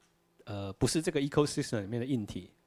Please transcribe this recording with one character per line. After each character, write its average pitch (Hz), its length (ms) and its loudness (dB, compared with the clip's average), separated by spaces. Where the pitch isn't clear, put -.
呃， 101 280 -8
不 - 140 2
是 160 140 2
这 170 100 0
个 143 80 2
ecosystem 143 640 2
里 95 60 -6
面 117 120 -2
的 117 60 -2
硬 127 200 0
体， 92 240 -10